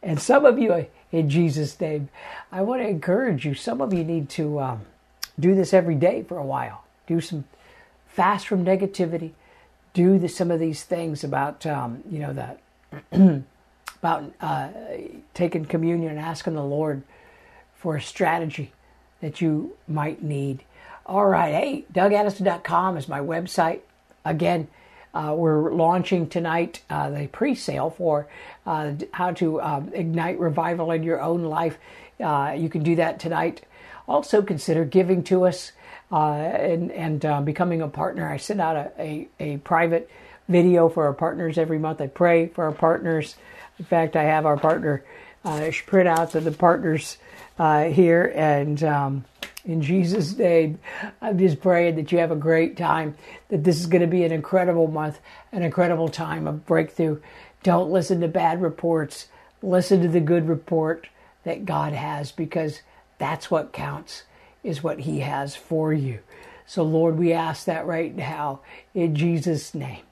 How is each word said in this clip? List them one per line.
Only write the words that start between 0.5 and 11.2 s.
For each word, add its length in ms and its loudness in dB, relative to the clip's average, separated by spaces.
you, 300 2
in 180 2
Jesus' 500 0
name, 300 -4
I 120 -2
wanna 220 -2
encourage 600 0
you. 80 -2
Some 260 -6
of 140 -2
you 100 0
need 260 -2
to, 300 -4
um, 220 -6
do 160 6
this 180 2
every 220 6
day 280 2
for 140 -8
a 80 -6
while. 380 -8
Do 140 0
some 240 -8
fast 400 0
from 180 0
negativity. 680 -2
Do 260 6
the, 100 0
some 220 -2
of 80 2
these 240 -2
things 400 -6